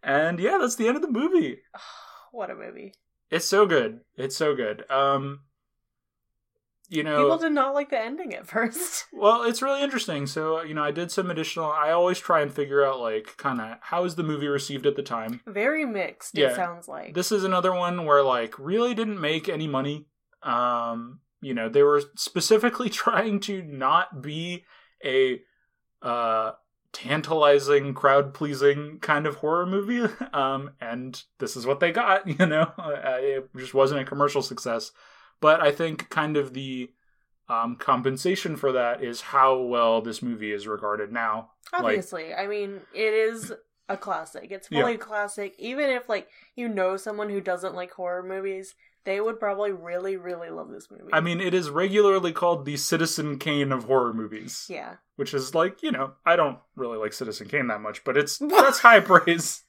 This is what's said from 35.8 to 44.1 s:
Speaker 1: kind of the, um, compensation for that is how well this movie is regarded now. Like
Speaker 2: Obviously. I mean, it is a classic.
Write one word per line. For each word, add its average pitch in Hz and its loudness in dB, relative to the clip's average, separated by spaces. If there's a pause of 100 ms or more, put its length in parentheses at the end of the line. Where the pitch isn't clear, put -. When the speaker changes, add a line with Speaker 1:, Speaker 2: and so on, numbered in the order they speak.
Speaker 1:
kind 151 0
of 139 -2
the, 131 -8 (580)
um, 117 -2
compensation 135 0
for 135 0
that 120 0
is 120 -8
how 135 4
well 117 4
this 110 -8
movie 110 -6
is 104 -6
regarded 104 -4
now. 113 -4 (220)
Like 359 0
Speaker 2:
Obviously. 180 -2
I 196 -4
mean, 202 -6 (120)
it 220 0
is 220 0 (380)
a 196 -4
classic. 160 -8